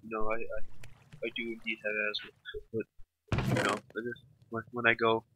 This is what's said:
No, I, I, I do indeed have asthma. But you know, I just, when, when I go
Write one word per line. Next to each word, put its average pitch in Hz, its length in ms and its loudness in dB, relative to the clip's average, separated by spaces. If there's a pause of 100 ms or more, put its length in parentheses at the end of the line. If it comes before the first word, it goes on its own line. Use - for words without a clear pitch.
No, 110 240 0
I, 110 80 4
I, - 260 0 (600)
I 117 140 -2
do 117 100 -4
indeed 113 320 -6
have 107 160 -2 (160)
asthma. - 240 -8 (400)
But 110 120 -2 (640)
you 131 140 4
know, 101 120 2
I - 280 -8
just, 120 200 -6 (280)
when, 113 120 -4 (100)
when 120 140 0
I 113 80 6
go 113 300 4 (120)